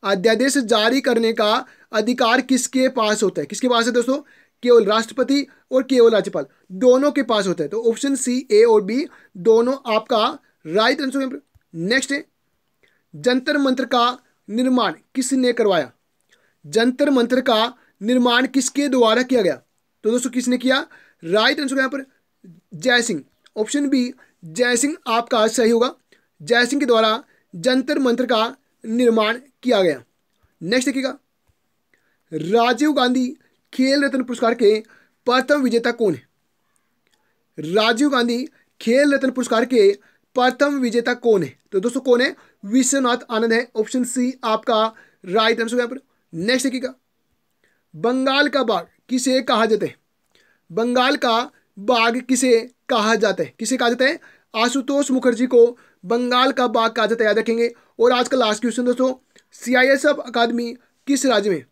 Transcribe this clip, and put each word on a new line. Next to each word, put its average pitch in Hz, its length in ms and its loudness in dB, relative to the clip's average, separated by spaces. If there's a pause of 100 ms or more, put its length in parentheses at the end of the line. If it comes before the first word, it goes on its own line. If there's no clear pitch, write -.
अध्यादेश 226 560 0
जारी 233 420 0
करने 226 320 0
का 220 200 0 (380)
अधिकार 233 520 0
किसके 254 460 0
पास 214 340 -2
होता 185 180 -2
है? 143 60 -8
किसके 247 220 -2
पास 233 160 2
है 247 60 -2
दोस्तों? 247 260 0 (460)
केवल 233 220 6
राष्ट्रपति 247 600 0 (260)
और 262 120 2
केवल 247 280 4
राज्यपाल 190 340 -2 (280)
दोनों 254 380 4
के 285 120 -2
पास 214 240 0
होता 170 160 -2
है। 143 60 -6
तो 220 140 -6
ऑप्शन 247 320 0
सी, 247 360 -4
ए 214 120 8
और 220 180 4
बी 226 240 -4 (340)
दोनों 226 360 2 (140)
आपका 220 360 0 (420)
राइट 226 340 0
आंसर 269 200 -4
है। 262 80 -6 (460)
नेक्स्ट 220 360 -2
है, 285 120 -6 (920)
जंतर 254 440 -2
मंत्र 269 300 0
का 247 300 0 (320)
निर्माण 247 440 0 (220)
किसने 254 380 -2
करवाया? 190 380 0 (760)
जंतर 247 440 0
मंत्र 254 320 2
का 247 320 0 (280)
निर्माण 247 460 0
किसके 269 420 -2
द्वारा 240 340 2
किया 254 180 0
गया? 165 140 2 (480)
तो 214 80 0
दोस्तों 247 200 -2
किसने 247 260 -2
किया? 262 280 0 (380)
राइट 220 360 2
आंसर 269 180 -4
यहाँ 269 120 0
पर 269 160 -10 (720)
जय 240 260 2
सिंह। 175 220 -4 (320)
ऑप्शन 277 340 -2
बी 247 240 0 (300)
जय 233 340 -2
सिंह 294 180 0 (140)
आपका 233 400 0
सही 226 220 2
होगा। 240 220 0 (480)
जय 233 240 2
सिंह 269 140 -2
के 294 60 -2
द्वारा 226 360 2 (320)
जंतर 254 460 0
मंत्र 247 260 0
का 233 300 -2 (280)
निर्माण 226 560 0 (240)
किया 226 180 2
गया। 147 220 0 (580)
नेक्स्ट 240 260 -2
देखिएगा, 269 300 -6 (1120)
राजीव 233 600 0
गांधी 254 340 0 (460)
खेल 269 300 2
रत्न 269 200 -2
पुरस्कार 233 300 -2
के 214 260 2 (480)
प्रथम 262 340 0
विजेता 233 320 0
कौन 214 200 0
है? 123 140 -12 (1300)
राजीव 214 520 0
गांधी 240 360 -2 (360)
खेल 277 320 2
रत्न 262 180 0
पुरस्कार 240 340 -2
के 226 260 4 (440)
प्रथम 254 440 0
विजेता 240 360 -2
कौन 226 280 2
है? 135 100 -10 (180)
तो 190 80 -2
दोस्तों, 247 220 -4
कौन 247 200 2
है? 269 140 -2 (280)
विश्वनाथ 247 680 0
आनंद 226 220 0
है। 240 220 -2
ऑप्शन 226 300 -2
सी 254 280 -4 (120)
आपका 220 360 0 (420)
राइट 220 380 0
आंसर 226 160 -4
यहाँ 240 100 -2
पर। 254 120 -10 (340)
नेक्स्ट 233 320 -2
देखिएगा, 254 280 -6 (1000)
बंगाल 262 560 0
का 262 140 -2
बाघ 202 200 -2 (260)
किसे 254 340 0
कहा 233 220 0
जाता 208 200 0
है? 127 100 -8 (760)
बंगाल 247 480 0
का 233 220 0 (380)
बाघ 226 420 0
किसे 254 320 0 (380)
कहा 226 260 2
जाता 196 280 0
है? 139 160 -10
किसे 226 180 -4
कहा 240 120 0
जाता 247 160 0
है? 302 140 -2 (340)
आशुतोष 262 580 -2
मुखर्जी 254 360 0
को 240 180 6 (380)
बंगाल 247 480 0
का 262 180 0
बाघ 226 220 0
कहा 226 140 -2
जाता 226 180 0
है, 220 40 2
याद 208 120 2
रखेंगे। 233 320 -2 (280)
और 233 120 4
आज 247 160 0
का 269 100 -2
लास्ट 214 240 0
क्वेश्चन 247 240 -2
दोस्तों, 254 280 0 (420)
सीआईएसएफ़ 269 640 0
अकादमी 240 540 -4 (340)
किस 277 180 -2
राज्य 214 240 2
में? 156 220 -4